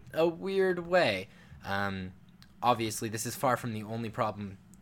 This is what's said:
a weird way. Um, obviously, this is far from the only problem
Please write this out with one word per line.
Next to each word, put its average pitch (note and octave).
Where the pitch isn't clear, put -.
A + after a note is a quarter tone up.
a E3
weird F#3
way. C#3
Um, F#2+
obviously, A2+
this A2
is A#2
far B2
from A#2
the G#2+
only A2+
problem G#2